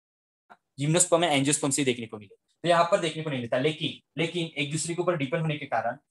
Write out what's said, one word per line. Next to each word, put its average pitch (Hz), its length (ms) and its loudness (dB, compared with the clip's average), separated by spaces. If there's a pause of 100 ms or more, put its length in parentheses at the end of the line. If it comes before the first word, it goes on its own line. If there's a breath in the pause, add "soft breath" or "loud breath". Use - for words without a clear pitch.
(800)
जिम्नोस्पर्म 170 460 4
and 147 100 2
angiosperm 143 360 2
से 147 120 0
देखने 120 240 0
को 110 100 -14
मिले। 107 180 -20
तो - 340 -6
यहाँ 170 140 6
पर 190 160 2
देखने 160 240 -4
को 156 60 -4
नहीं 135 100 -4
मिलता, 120 180 -2
लेकिन, 151 640 -4
लेकिन 165 260 -2
एक 147 240 -6
दूसरे 165 240 -4
के 175 60 -2
ऊपर 170 160 0
depend 156 240 -2
होने 151 160 -2
के 147 80 -10
कारण 120 320 -4 (140)